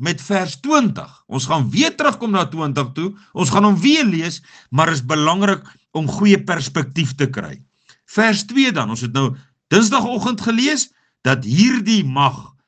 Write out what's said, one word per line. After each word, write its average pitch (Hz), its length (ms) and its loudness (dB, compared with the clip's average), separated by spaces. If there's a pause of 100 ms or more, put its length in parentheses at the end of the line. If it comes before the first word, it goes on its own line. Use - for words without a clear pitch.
met 170 200 -2
vers 190 380 -2
twintig. 262 520 0 (200)
Ons 131 160 -4
gaan 139 240 0
weer 320 240 0
terugkom 233 400 -2
na 180 140 0
twintig 147 480 -4
toe, 175 140 -4 (200)
ons 143 220 -2
gaan 202 160 6
hom 196 100 4
weer 285 280 4
lees, 170 340 -2 (280)
maar 160 220 2
is 135 140 -2
belangrik 160 580 0 (320)
om 160 140 -2
goeie 196 340 4
perspektief 160 720 -4
te 139 160 0
kry. 85 240 -8 (560)
Vers 208 380 0
twee 254 260 2
dan, 113 160 -2
ons 113 140 -6
het 120 100 -6
nou 135 160 0 (400)
Dinsdagoggend 226 720 2
gelees, 247 460 0 (340)
dat 131 240 0
hierdie 208 560 2
mag, 139 320 0 (320)